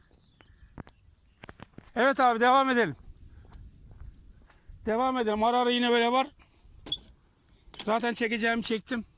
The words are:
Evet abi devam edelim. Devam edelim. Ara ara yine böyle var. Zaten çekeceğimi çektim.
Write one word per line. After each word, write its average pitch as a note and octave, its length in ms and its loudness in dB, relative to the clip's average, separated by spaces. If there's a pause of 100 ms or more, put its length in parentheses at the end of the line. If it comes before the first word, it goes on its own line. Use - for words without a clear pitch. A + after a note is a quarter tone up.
(2000)
Evet C4 240 2
abi A#3+ 200 4
devam C4 300 4
edelim. A3+ 260 2 (1900)
Devam B3+ 320 0
edelim. G#3+ 260 0
Ara B3 160 2
ara B3 100 2
yine B3 200 2
böyle A#3 220 2
var. C4+ 160 2 (1600)
Zaten A3+ 300 -2
çekeceğimi A#3 500 -2
çektim. A3+ 420 -4 (120)